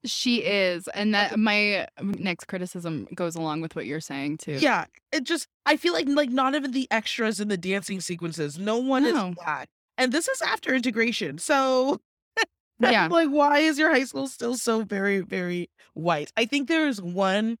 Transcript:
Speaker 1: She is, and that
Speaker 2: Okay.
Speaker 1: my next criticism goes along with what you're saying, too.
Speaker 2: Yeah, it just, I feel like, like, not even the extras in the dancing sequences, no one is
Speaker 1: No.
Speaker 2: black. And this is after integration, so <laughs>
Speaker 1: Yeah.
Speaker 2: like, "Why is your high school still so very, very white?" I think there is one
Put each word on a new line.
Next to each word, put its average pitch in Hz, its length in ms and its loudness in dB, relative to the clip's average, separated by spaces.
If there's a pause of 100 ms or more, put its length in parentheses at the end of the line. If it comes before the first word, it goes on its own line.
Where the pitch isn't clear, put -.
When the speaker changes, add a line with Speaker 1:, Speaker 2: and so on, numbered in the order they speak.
Speaker 1:
She 240 400 0
is, 190 440 0
and 208 260 0
that 202 180 2
Speaker 2:
Okay. 220 80 0
Speaker 1:
my 208 460 2 (140)
next 190 460 -4
criticism 170 680 -6
goes 170 220 -4
along 160 240 -4
with 160 160 -8
what 139 100 -6
you're 147 140 -6
saying, 143 380 -6
too. 143 200 -6
Speaker 2:
Yeah, 208 280 2 (260)
it 302 120 0
just, - 220 -2 (180)
I 302 120 4
feel 339 160 0
like, 330 160 -2
like, 285 220 2
not 269 260 2
even 277 160 -4
the 254 180 -4
extras 220 480 -2
in 208 100 -4
the 202 80 0
dancing 190 440 -4
sequences, 165 580 -6
no 214 200 -2
one 262 260 2
is 370 100 2
Speaker 1:
No. 190 220 -2
Speaker 2:
black. 156 320 -8 (280)
And 254 160 2
this 320 140 0
is 523 160 -4
after - 320 -2
integration, 220 640 -2
so 262 640 2 (360)
<laughs> - 440 -6
Speaker 1:
Yeah. 208 280 6
Speaker 2:
like, 330 200 4
"Why 294 320 4
is 311 180 4
your 311 120 4
high 269 140 4
school 269 240 -6
still 240 280 -4
so 226 260 0
very, 196 380 0
very 180 500 -4 (240)
white?" 156 420 -2
I 233 100 2
think 277 220 -2
there 320 200 2
is 208 120 -2
one 196 600 0